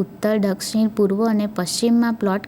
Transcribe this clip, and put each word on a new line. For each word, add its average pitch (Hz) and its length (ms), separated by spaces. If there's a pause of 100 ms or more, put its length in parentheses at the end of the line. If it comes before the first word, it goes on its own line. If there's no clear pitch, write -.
ઉત્તર, 214 380
દક્ષિણ, 202 560
પૂર્વ 196 300
અને 208 220
પશ્ચિમમાં 233 720
પ્લોટ 196 260